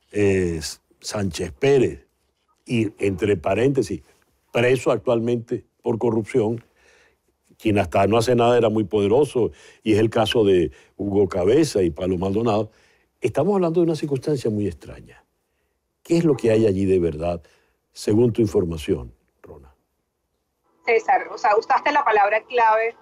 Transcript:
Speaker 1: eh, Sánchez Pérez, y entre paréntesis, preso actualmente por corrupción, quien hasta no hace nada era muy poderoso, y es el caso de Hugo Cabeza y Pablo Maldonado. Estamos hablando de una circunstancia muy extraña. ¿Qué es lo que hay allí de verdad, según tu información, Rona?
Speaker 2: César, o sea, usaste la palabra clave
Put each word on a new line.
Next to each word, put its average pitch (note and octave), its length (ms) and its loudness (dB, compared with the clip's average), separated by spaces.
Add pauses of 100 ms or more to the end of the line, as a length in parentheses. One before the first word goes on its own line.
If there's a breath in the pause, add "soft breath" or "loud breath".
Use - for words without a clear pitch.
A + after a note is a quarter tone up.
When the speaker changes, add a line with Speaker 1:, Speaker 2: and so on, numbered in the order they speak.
(120)
Speaker 1:
eh, F#2+ 480 0 (400)
Sánchez F#2+ 520 -6
Pérez, C#3 540 2 (600)
y A2+ 260 0 (100)
entre G2+ 360 0
paréntesis, G#2+ 640 0 (500 soft breath)
preso D#3 380 2
actualmente A#2 760 -2 (180)
por A#2 160 -2
corrupción, A#2 640 -2 (960 soft breath)
quien G#2 200 0
hasta G2 280 0
no G#2+ 120 2
hace A#2+ 180 0
nada A#2+ 220 4
era A2+ 100 2
muy G#2+ 160 0
poderoso, G#2+ 680 0 (320 loud breath)
y A2 120 2
es G2+ 40 4
el A2+ 120 2
caso A2 340 0
de F#2 260 2 (260 soft breath)
Hugo G2+ 320 0
Cabeza G#2 540 0
y F2 80 0
Pablo F2+ 280 -4
Maldonado. G#2 520 -2 (500 soft breath)
Estamos C#3 340 0
hablando F3+ 260 0
de E3+ 60 2
una E3 100 0
circunstancia C#3 540 -4
muy G#2 160 -2
extraña. - 580 -14 (800)
¿Qué E3 160 0
es E3+ 60 2
lo D3 120 2
que A2+ 140 0
hay A2 160 4
allí G2 180 0
de F#2+ 140 2
verdad, E2+ 440 -4 (480 soft breath)
según A#2 420 0
tu A#2 100 0
información, E2 680 -2 (300)
Rona? C#2 320 -20 (1120)
Speaker 2:
César, G#3+ 480 0
o - 60 -14
sea, G#3 200 0
usaste C4 320 0
la C#4+ 140 0
palabra G#3+ 400 2
clave A3+ 580 0